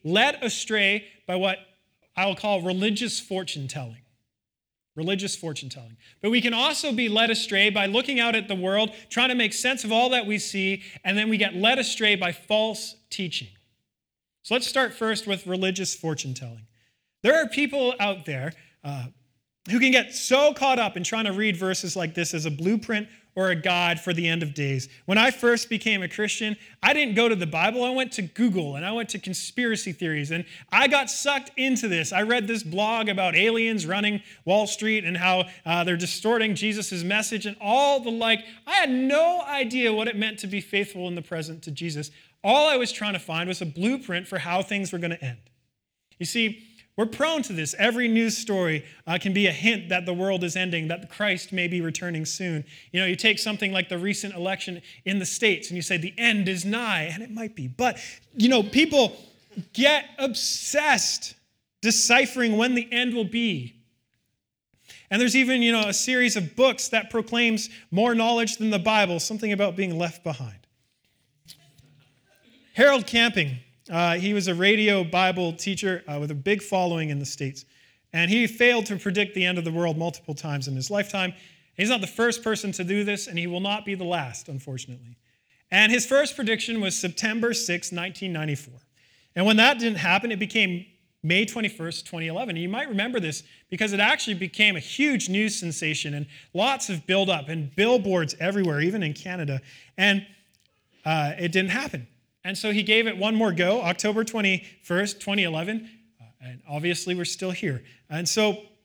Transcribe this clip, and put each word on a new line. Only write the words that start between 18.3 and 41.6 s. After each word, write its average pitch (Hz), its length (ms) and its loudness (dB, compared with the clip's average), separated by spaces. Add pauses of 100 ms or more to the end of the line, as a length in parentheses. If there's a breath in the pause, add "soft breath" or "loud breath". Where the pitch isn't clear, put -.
uh, 139 220 -8 (640)
who 226 80 4
can 262 140 6
get 254 220 2
so 285 400 4
caught 269 240 2
up 208 180 -2
in 180 80 -4
trying 220 220 -4
to 202 60 -2
read 202 240 0
verses 185 380 -4
like 165 200 -4
this 175 200 -2
as 156 120 -4
a 160 40 -2
blueprint 208 580 -2 (280 loud breath)
or 185 140 2
a 180 40 2
guide 175 460 0
for 180 120 -4
the 170 140 -2
end 165 160 0
of 151 120 -4
days. 139 340 -2 (160 loud breath)
When 190 140 0
I 240 120 6
first 240 380 2
became 214 340 0
a 175 60 -4
Christian, 214 480 -4 (260 loud breath)
I 285 120 4
didn't 285 200 2
go 233 140 4
to 226 80 2
the 175 100 -2
Bible. 175 380 0
I 247 60 0
went 262 220 -2
to 220 100 -6
Google 180 520 0
and 147 100 -8
I 190 60 -4
went 226 200 -4
to 214 100 -6
conspiracy 214 720 -4
theories, 151 400 -4
and 170 120 -4 (280 loud breath)
I 247 160 6
got 277 220 2
sucked 277 460 -2
into 262 300 0
this. 170 240 -2
I 190 120 2
read 226 260 0
this 226 160 -4
blog 214 440 0
about 185 280 0
aliens 226 500 2
running 202 360 -2 (220 loud breath)
Wall 202 220 4
Street 214 380 -2
and 175 120 -4
how, 185 280 2 (200 loud breath)
uh, 170 200 2
they're 175 120 2
distorting 214 600 0
Jesus' 202 480 -4
message 214 420 -2
and 208 140 -8
all 269 400 4
the 233 100 -4
like. 226 300 2 (260 loud breath)
I 349 100 0
had 339 140 4
no 294 520 2
idea 254 500 0
what 214 160 0
it 226 80 -4
meant 214 240 -2
to 208 60 -8
be 196 140 -4
faithful 196 460 -4
in 175 80 -6
the 170 80 -8
present 160 420 -10